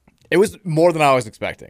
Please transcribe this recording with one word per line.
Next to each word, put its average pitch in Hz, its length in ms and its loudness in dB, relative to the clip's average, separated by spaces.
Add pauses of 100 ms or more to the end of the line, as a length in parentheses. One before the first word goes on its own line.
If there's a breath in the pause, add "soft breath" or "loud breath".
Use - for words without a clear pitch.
(300)
It 165 80 0
was 208 280 0
more 165 260 2
than 160 100 -6
I 139 120 4
was 120 140 -2
expecting. - 420 -12